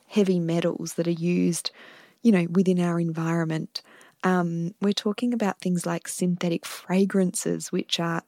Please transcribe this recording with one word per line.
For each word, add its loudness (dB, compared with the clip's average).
heavy 2
metals -2
that -2
are 0
used, 0
you 6
know, 4
within 2
our 0
environment. -2
Um, 0
we're 2
talking -2
about -2
things -2
like -4
synthetic -2
fragrances, 0
which -4
are -4